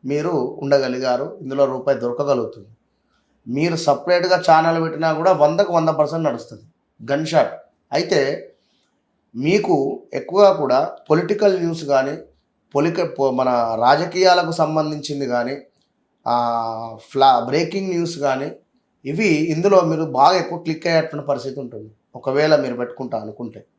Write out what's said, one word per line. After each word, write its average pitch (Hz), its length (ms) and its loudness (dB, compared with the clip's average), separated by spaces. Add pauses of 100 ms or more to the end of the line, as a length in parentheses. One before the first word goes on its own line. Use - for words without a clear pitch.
మీరు 147 580 -2
ఉండగలిగారు. 131 760 0
ఇందులో 139 240 0
రూపాయి 135 340 0
దొరకగలుగుతుంది. 120 680 -4 (800)
మీరు 156 280 -2
సపరేట్గా 175 640 2
ఛానల్ 165 420 4
పెట్టినా 160 300 -2
కూడా 170 200 2
వందకు 160 400 2
వంద 160 160 2
పర్సెంట్ 156 360 -2
నడుస్తుంది, 120 380 -6 (500)
గన్ 156 140 -2
షాట్. 151 340 0 (320)
అయితే 151 600 -2 (840)
మీకు 151 680 -2 (120)
ఎక్కువగా 190 380 4
కూడా 143 440 0 (140)
పొలిటికల్ 185 480 2
న్యూస్ 165 260 -4
కానీ, 139 340 0 (560)
పొలిక-, 165 400 0
పొ-, 135 200 0
మన 127 140 0 (320)
రాజకీయాలకు 170 720 4
సంబంధించింది 151 760 -2
కానీ, 120 320 -2 (720)
ఆ, 117 680 -2 (120)
ఫ్లా-, 131 340 4
బ్రేకింగ్ 170 440 -4
న్యూస్ 170 300 -6
కానీ, 139 340 -4 (520)
ఇవి 160 220 -2
ఇందులో 170 540 4
మీరు 160 240 -2
బాగా 143 320 4
ఎక్కువ 165 220 -4
క్లిక్ 160 280 -6
అయ్యేటువంటి 156 400 -2
పరిస్థితి 135 340 -6
ఉంటుంది, 113 300 -14 (240)
ఒకవేళ 143 420 2
మీరు 131 180 0
పెట్టుకుంటా 120 460 -8
అనుకుంటే. 107 440 -14 (140)